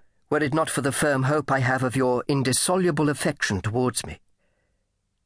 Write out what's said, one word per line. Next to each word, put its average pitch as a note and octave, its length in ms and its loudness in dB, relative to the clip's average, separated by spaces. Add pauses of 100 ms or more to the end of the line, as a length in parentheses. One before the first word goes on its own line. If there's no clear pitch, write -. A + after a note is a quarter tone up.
(300)
were D3 120 2
it C#3 120 -2
not D#3 160 0
for D3 100 -4
the C3 120 -2
firm C#3 320 0
hope D3 260 0
I C3+ 80 2
have B2+ 240 0
of B2+ 140 -2
your B2+ 320 2
indissoluble D3 800 0
affection C#3+ 520 -2
towards A#2+ 460 -2
me. - 140 -14 (1040)